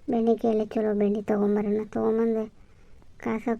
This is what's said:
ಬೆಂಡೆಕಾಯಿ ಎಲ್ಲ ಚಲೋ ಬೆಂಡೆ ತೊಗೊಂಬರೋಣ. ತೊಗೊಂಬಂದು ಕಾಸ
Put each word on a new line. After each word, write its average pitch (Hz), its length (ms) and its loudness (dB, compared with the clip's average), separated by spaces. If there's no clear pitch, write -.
ಬೆಂಡೆಕಾಯಿ 226 440 2
ಎಲ್ಲ 214 140 0
ಚಲೋ 214 280 -2
ಬೆಂಡೆ 208 280 2
ತೊಗೊಂಬರೋಣ. 208 600 0
ತೊಗೊಂಬಂದು 220 500 0
ಕಾಸ 226 300 -4